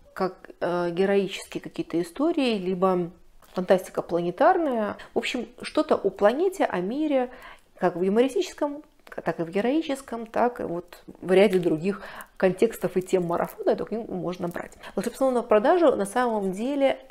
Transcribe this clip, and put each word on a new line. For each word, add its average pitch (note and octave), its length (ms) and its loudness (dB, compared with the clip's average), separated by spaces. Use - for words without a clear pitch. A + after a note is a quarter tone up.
как, - 360 -6
э, F3 320 0
героические F#3+ 720 0
какие-то E3 400 -4
истории, C4+ 560 0
либо F3+ 540 0
фантастика F#3 480 0
планетарная. A3+ 960 2
В - 60 -2
общем, A3+ 280 -4
что-то - 340 0
о - 140 0
планете, C#4 560 2
о - 140 -2
мире, B3+ 500 -2
как F3 180 0
в F3 60 -4
юмористическом, C4+ 840 0
так E3 160 -4
и E3+ 40 -4
в E3 60 -6
героическом, A#3+ 760 -2
так A#3 340 0
и - 40 -6
вот - 400 -8
в F3 100 -4
ряде F#3+ 280 6
других E3+ 420 0
контекстов F#3+ 600 0
и F#3 40 2
тем F3+ 240 0
марафона F3 460 -2
эту - 140 -2
книгу A3 280 -8
можно F3 340 -6
брать. - 260 -10
«Волшебство A#3+ 360 0
на A#3+ 120 0
продажу» B3+ 520 4
на G3 100 -2
самом G#3+ 460 0
деле C4 480 0